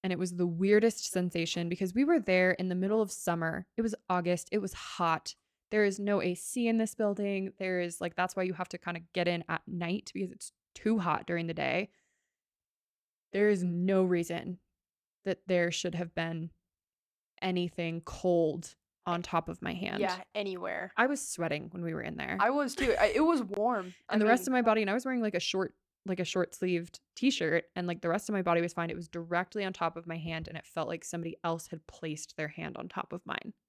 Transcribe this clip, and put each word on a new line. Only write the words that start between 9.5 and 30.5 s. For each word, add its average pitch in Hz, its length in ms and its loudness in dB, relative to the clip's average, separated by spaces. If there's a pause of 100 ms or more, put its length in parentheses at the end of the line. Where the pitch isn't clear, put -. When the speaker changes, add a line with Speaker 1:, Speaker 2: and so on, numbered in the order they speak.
Speaker 1:
night 175 440 -4
because 185 200 -4
it's - 200 -16 (200)
too 214 280 0
hot 170 260 0
during 170 220 -2
the 165 60 -4
day. 151 360 -2 (1400)
There 208 180 6
is 190 120 2
no 185 420 4
reason 175 560 0 (640)
that 190 240 -2
there 175 220 4
should 170 260 -4
have 170 180 -6
been 165 360 -4 (920)
anything 175 600 -2
cold 170 720 0 (280)
on 175 160 -2
top 170 280 -2
of 170 120 -10
my - 140 -6
hand. - 260 -4
Speaker 2:
Yeah, 185 220 -2 (120)
anywhere. 190 600 -6
Speaker 1:
I 233 100 4
was 277 200 -2
sweating 156 460 -4
when 180 100 -8
we 165 100 -4
were 160 100 -6
in - 140 -8
there. - 240 -4
Speaker 2:
I 214 100 4
was 285 240 0
too. 262 240 2
I, 208 160 6
it 240 100 4
was 320 180 4
warm. 202 600 -2
Speaker 1:
<laughs> - 60 -20
And 214 140 4
Speaker 2:
I - 20 6
Speaker 1:
the - 20 6
rest 247 160 6
Speaker 2:
mean - 60 -2
Speaker 1:
of 262 40 0
my 254 100 4
body, 220 180 4
and 202 100 0
I 202 40 0
was 247 100 -2
wearing, 254 160 -2
like, 214 140 -2
a 180 60 0
short, - 340 -2 (320)
like, 185 140 -2
a - 40 0
short - 300 -2
sleeved 175 460 -2 (160)
t-shirt, 170 480 2 (100)
and, 180 120 -4
like, 175 140 -4
the 170 80 -2
rest 180 200 0
of 214 40 -2
my 196 100 0
body 170 180 4
was 170 120 -2
fine. 170 180 -4
It - 60 -6
was 170 120 -10
directly 175 560 -4
on 185 80 -4
top 170 240 -2
of 170 100 -12
my 165 120 -6
hand, 160 300 -6
and 165 80 -12